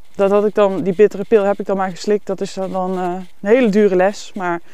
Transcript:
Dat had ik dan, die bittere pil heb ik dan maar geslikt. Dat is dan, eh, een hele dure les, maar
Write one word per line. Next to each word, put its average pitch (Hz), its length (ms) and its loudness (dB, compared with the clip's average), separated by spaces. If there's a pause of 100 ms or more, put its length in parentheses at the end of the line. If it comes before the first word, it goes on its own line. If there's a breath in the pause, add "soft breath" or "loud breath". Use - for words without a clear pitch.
(160)
Dat 196 160 2
had 208 140 4
ik 208 100 0
dan, 196 280 2
die 185 120 0
bittere 196 280 2
pil 208 200 4
heb 202 160 0
ik 208 60 -6
dan 196 120 -2
maar 190 120 -2
geslikt. 202 360 -2
Dat 190 160 -6
is 196 120 -8
dan, 185 460 -4
eh, 180 140 -4 (280)
een 196 80 -4
hele 240 200 6
dure 202 260 4
les, 185 380 0
maar 175 280 -4 (120 soft breath)